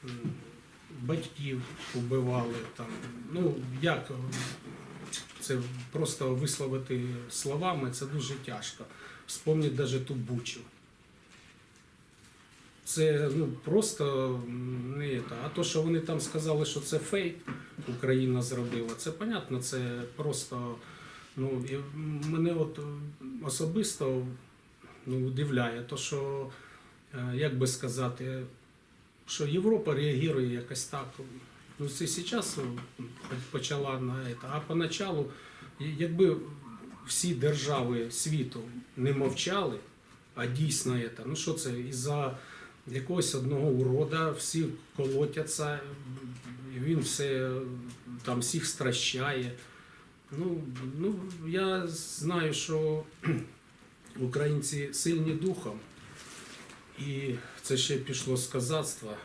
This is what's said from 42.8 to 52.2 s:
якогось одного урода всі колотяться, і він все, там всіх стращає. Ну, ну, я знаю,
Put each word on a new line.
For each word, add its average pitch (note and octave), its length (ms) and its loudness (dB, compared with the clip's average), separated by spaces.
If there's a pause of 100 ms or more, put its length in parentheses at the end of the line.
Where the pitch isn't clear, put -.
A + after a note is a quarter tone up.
якогось C3+ 480 0
одного C#3 320 4
урода C#3+ 640 4
всі D#3+ 340 0 (300)
колотяться, D3 840 2 (960)
і B2+ 40 -4
він D3+ 200 4
все, C3 520 2 (720)
там B2 160 0
всіх D3+ 260 2
стращає. B2+ 840 0 (840)
Ну, E3+ 240 0 (380)
ну, G3 200 2 (280)
я F#3 400 2
знаю, D#3+ 680 0